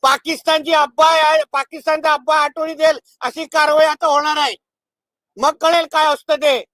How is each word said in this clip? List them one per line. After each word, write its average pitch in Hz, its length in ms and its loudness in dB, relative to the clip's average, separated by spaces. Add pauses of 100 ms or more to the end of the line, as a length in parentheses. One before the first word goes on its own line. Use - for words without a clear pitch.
पाकिस्तानची 302 720 -2
अब्बा 302 340 2
आहे, 311 440 2
पाकिस्तानचा 311 640 -4
अब्बा 294 220 -2
आठवणी 311 380 -4
देईल 302 260 0 (220)
अशी 285 240 -8
कारवाई 302 400 2
आता 311 220 -2
होणार 302 300 0
आहे. 277 180 -2 (880)
मग 294 120 0
कळेल 330 380 0
काय 311 140 2
असतं 302 300 -2
ते 277 380 -2